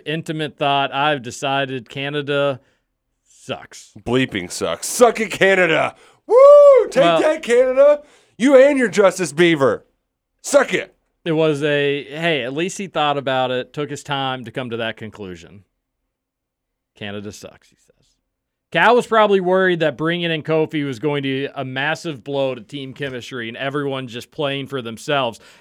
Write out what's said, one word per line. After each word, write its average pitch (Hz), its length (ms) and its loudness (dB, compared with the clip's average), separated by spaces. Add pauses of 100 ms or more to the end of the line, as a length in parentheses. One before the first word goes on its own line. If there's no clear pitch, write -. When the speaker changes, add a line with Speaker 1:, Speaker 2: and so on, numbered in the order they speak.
Speaker 1:
intimate 156 540 -8
thought, 139 340 0
I've 143 300 -2
decided 131 640 -6
Canada 143 720 -4 (640)
sucks. - 760 -16
Speaker 2:
Bleeping 110 520 -2
sucks. 85 360 -6
Suck 226 340 2
it, 196 100 -4
Canada. 170 640 0 (320)
Woo! 415 100 2 (540)
Take 269 120 2
Speaker 1:
Well, 170 200 4
Speaker 2:
that, 311 200 0
Canada. 262 600 2 (340)
You 269 200 4
and 277 220 6
your 240 100 2
Justice 180 440 2
Beaver. 143 540 2 (560)
Suck 254 320 2
it. 127 200 -6 (300)
Speaker 1:
It 170 80 -2
was 156 300 0
a, 143 420 -2
hey, 151 380 -4
at 131 100 -8
least 175 240 -6
he 196 120 -10
thought 147 280 -2
about 131 340 -2
it, 123 220 -6
took 147 160 -8
his 143 160 -12
time 135 400 -6
to 113 80 -14
come 127 160 -8
to 113 80 -8
that 113 220 -8
conclusion. 92 640 -16 (1300)
Canada 104 380 -12
sucks, - 380 -20
he - 60 -20
says. - 140 -20 (800)
Cal 202 260 4
was 233 100 0
probably 208 340 4
worried 180 400 0
that 147 160 -2
bringing 170 360 -2
in 156 100 -4
Kofi 156 420 -2
was 131 140 -8
going 147 240 -2
to 139 60 -4 (200)
be - 60 -12
a 139 100 -8
massive 143 600 -6
blow 135 320 -4
to 117 40 -16
team 135 320 -14
chemistry 127 560 -8
and 117 80 -6
everyone 135 520 -4
just 113 240 -14
playing 139 340 -4
for 135 160 -8
themselves. 117 560 -4 (220)